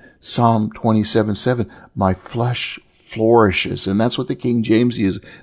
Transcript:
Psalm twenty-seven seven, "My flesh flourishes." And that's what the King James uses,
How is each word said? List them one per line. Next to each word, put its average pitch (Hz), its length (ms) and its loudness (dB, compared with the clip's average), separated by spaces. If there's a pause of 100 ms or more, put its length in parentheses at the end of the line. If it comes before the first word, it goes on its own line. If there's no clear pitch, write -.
(200)
Psalm 113 520 0
twenty-seven 107 640 0
seven, 120 340 -2 (260)
"My 95 180 0
flesh - 640 -6 (260)
flourishes." 110 840 2
And 98 140 0
that's 120 160 -2
what 127 100 -6
the 139 80 -4
King 120 280 -2
James 113 360 2
uses, 95 220 -2 (220)